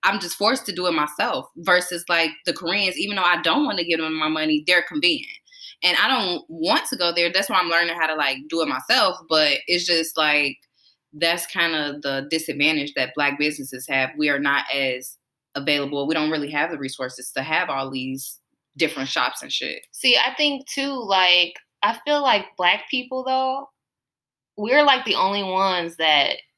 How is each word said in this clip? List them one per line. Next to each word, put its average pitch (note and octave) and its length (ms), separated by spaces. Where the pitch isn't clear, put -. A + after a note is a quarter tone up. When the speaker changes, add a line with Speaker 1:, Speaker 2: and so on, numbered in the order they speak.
Speaker 1:
I'm G3+ 180
just F3 160
forced A3+ 300
to G3+ 60
do F3+ 140
it E3+ 60
myself D3+ 560
versus, F3+ 500
like, E3 220
the E3+ 80
Koreans, F#3 460
even G3+ 180
though F#3 60
I F3 200
don't E3+ 220
wanna G3 200
give E3 160
them D#3+ 180
my D#3 100
money, D#3 380
they're F3+ 160
convenient. E3 480
And F3 160
I G#3 100
don't G3+ 400
want E3+ 400
to A#3+ 80
go E3+ 160
there. E3+ 200
That's F#3+ 160
why G3 100
I'm F3 100
learning E3+ 280
how D#3+ 120
to, D#3 80
like, C3+ 220
do E3 140
it D3 60
myself. F#3+ 480
But D3+ 300
it's F3 180
just, E3 300
like, D3 420
that's E3+ 340
kinda D#3 560
the C3+ 280
disadvantage D3+ 640
that B2+ 200
Black C#3+ 240
businesses D3 500
have. C3+ 300
We D3+ 100
are C#3 120
not C#3 240
as C3 420
available. C#3+ 520
We D#3 80
don't D#3 160
really D3 200
have D3+ 200
the D#3 80
resources B2+ 540
to C3 100
have D#3+ 280
all C3+ 200
these C3 480
different C#3+ 320
shops B2+ 340
and A#2+ 100
shit. - 400
Speaker 2:
See, B3 240
I C4 180
think, C#4+ 340
too, C#4 240
like, F3+ 480
I A3+ 220
feel D4 180
like A3 340
Black F#3 340
people, B3+ 340
though, C4 460
we're, A#3+ 280
like, C4 200
the A3 100
only G3 300
ones F#3 520
that D3+ 420